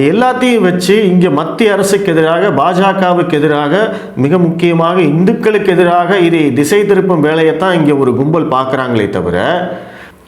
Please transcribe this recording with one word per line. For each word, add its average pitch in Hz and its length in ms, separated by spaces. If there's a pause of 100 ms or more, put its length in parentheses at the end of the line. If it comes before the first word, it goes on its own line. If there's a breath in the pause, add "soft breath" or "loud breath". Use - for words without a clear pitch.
எல்லாத்தையும் 247 560
வச்சு 180 280 (140)
இங்க 180 220
மத்திய 165 440
அரசுக்கு 196 380
எதிராக, 160 320 (160)
பாஜகவுக்கு 180 800
எதிராக, 147 340 (420 loud breath)
மிக 143 220
முக்கியமாக 170 640
இந்துக்களுக்கு 190 760
எதிராக 175 520
இதை 165 140 (120)
திசை 147 260 (120)
திருப்பும் 180 340
வேலையைத்தான் 160 540
இங்க 147 240
ஒரு 127 120
கும்பல் 151 320
பார்க்கறாங்களே 127 600
தவிர, 90 320 (880 loud breath)